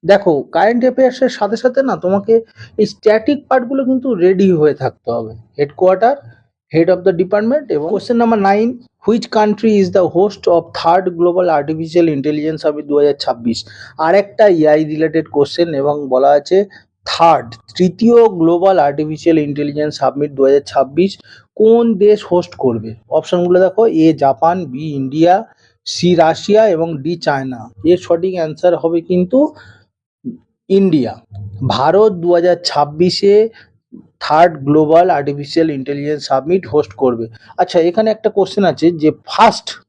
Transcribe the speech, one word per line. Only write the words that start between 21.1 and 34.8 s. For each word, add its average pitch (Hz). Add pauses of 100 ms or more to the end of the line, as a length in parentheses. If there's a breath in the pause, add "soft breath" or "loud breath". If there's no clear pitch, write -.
কোন 226
দেশ 208
হোস্ট 175
করবে? 113 (160)
অপশনগুলো 175
দেখো, 190
এ 160
জাপান, 156
বি 147
ইন্ডিয়া, 156 (400 soft breath)
সি 175
রাশিয়া 202
এবং 165
ডি 170
চায়না। 131 (140)
এর 175
সঠিক 175
অ্যান্সার 165
হবে 165
কিন্তু 185 (1120 soft breath)
ইন্ডিয়া। 170 (480)
ভারত 180
দু 175
হাজার 175
ছাব্বিশে 180 (720 soft breath)
থার্ড 156
গ্লোবাল 156